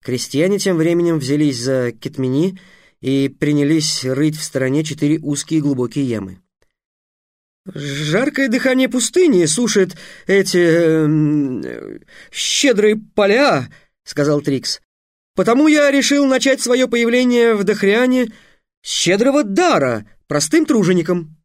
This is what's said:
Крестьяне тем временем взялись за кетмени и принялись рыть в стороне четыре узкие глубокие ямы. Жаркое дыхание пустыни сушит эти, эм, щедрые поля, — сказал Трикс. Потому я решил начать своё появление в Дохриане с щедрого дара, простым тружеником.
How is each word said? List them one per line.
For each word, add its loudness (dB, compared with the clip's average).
Крестьяне -2
тем 0
временем 0
взялись -2
за -2
кетмени -4
и -2
принялись -2
рыть -2
в -12
стороне -2
четыре -2
узкие -4
глубокие -4
ямы. -8
Жаркое -2
дыхание 0
пустыни 2
сушит 0
эти, 0
эм, 2
щедрые 2
поля, — 0
сказал 0
Трикс. -4
Потому 2
я 4
решил 2
начать 0
своё 0
появление 2
в -2
Дохриане 0
с -18
щедрого 2
дара, 0
простым 0
тружеником. 0